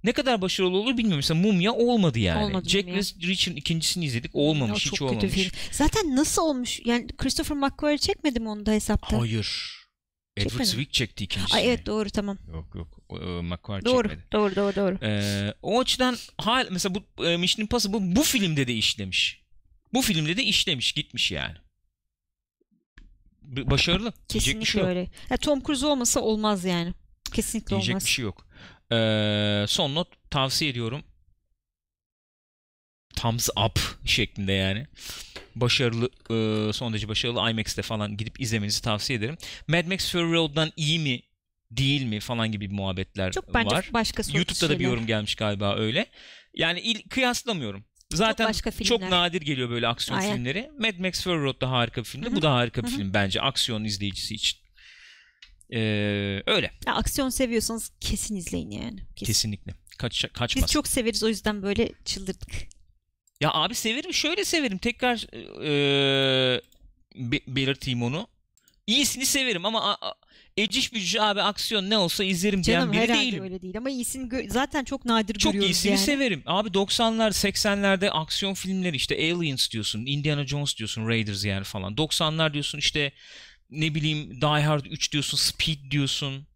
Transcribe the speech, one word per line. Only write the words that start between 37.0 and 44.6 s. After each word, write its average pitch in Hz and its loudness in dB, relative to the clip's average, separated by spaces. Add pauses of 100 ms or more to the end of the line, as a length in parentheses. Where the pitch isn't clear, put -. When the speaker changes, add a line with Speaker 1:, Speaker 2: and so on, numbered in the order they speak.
Speaker 1:
başarılı. 113 0
imax'te 110 -4
falan 104 -4
gidip 107 -8
izlemenizi 107 -2
tavsiye 113 -2
ederim. 117 -4 (320)
Mad 165 2
Max 185 -2
Fury 170 2
Road'dan 160 2
iyi 160 0
mi, 139 -2 (500)
değil 135 2
mi 107 -2
falan 113 -2
gibi 101 -6
muhabbetler 95 -4
Speaker 2:
Çok - -6
bence 214 2
Speaker 1:
var. 185 -2
Speaker 2:
başka 226 -2
soru 147 -4
Speaker 1:
YouTube'da 170 0